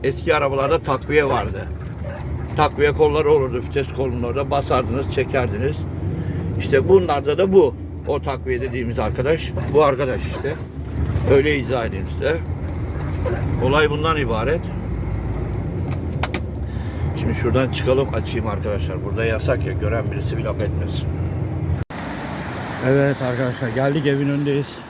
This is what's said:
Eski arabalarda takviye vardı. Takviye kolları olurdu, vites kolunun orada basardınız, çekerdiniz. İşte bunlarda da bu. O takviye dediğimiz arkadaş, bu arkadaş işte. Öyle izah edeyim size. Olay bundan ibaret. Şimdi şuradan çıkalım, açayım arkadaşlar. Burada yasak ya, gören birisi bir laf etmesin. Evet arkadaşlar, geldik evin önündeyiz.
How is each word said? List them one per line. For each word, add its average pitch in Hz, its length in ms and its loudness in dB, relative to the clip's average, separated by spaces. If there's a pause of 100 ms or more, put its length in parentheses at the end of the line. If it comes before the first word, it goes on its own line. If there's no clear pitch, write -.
Eski 147 300 0
arabalarda 139 440 2
takviye 143 500 2
vardı. 117 400 -2 (880)
Takviye 147 360 4
kolları 147 380 4
olurdu, 127 380 4
vites 139 240 -2
kolunun 127 300 -2
orada 135 280 -2
basardınız, 135 640 0
çekerdiniz. 127 600 0 (840)
İşte 135 300 2
bunlarda 151 500 4
da 190 140 4
bu. 160 220 8 (340)
O 139 140 0
takviye 127 380 -2
dediğimiz 123 380 -2
arkadaş, 131 540 0 (220)
bu 151 100 8
arkadaş 131 360 2 (160)
işte. 143 180 -4 (760)
Öyle 143 280 6
izah 117 280 -2
edeyim 95 280 -4
size. 151 220 0 (1300)
Olay 147 260 4
bundan 156 260 0
ibaret. 127 440 0 (2500)
Şimdi 233 140 0
şuradan 127 380 2
çıkalım, 131 420 2
açayım 110 320 -2
arkadaşlar. 101 580 -2
Burada 113 200 -2
yasak 113 420 0
ya, 92 60 -2
gören 104 380 0
birisi - 280 -2
bir - 60 -2
laf 107 160 -2
etmesin. - 460 -2 (1800)
Evet 139 340 4
arkadaşlar, 123 460 -2
geldik 139 380 0
evin 139 220 2
önündeyiz. 143 380 0 (240)